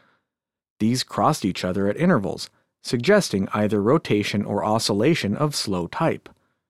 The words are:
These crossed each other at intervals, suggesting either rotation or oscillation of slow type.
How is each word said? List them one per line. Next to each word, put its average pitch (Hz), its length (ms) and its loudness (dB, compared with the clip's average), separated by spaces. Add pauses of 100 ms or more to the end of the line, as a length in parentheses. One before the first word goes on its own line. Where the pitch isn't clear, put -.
(800)
These 120 240 0
crossed 131 400 0
each 92 200 -2
other 98 240 -2
at 104 100 -2
intervals, 123 520 0 (320)
suggesting 123 680 2
either 107 300 0
rotation 107 600 0
or 101 200 -4
oscillation 107 720 0
of 147 180 -2
slow 87 340 -4
type. - 400 -4 (420)